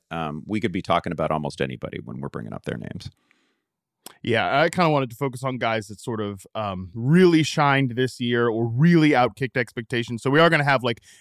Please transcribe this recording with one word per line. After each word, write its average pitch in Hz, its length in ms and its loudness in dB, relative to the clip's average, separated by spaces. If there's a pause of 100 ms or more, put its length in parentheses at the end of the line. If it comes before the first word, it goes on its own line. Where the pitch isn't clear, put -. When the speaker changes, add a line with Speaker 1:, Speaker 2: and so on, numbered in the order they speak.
(100)
Speaker 1:
um, 78 360 -8
we 104 140 -4
could 98 100 -2
be 90 120 -6
talking 85 280 0
about 80 200 -2
almost 76 320 -4
anybody - 360 -8
when 62 220 -12
we're 69 80 -8
bringing 55 240 -12
up 50 140 -14
their 64 100 -6
names. - 340 -14 (1120)
Speaker 2:
Yeah, 113 380 2
I 170 80 4
kinda 170 220 0
wanted 135 200 0
to 117 60 -18
focus 127 280 -6
on 127 120 -4
guys 113 320 -2
that 104 100 -16
sort 113 220 -6
of, 101 340 -8
um, 95 400 -6
really 160 480 6
shined 139 500 2
this 127 280 -4
year 120 280 0
or 117 180 -2
really 151 440 4
outkicked 123 460 0
expectations. 117 680 -4
So 131 80 0
we 147 100 6
are 170 100 8
gonna 147 140 2
have, 135 180 2
like, 120 180 -2 (200)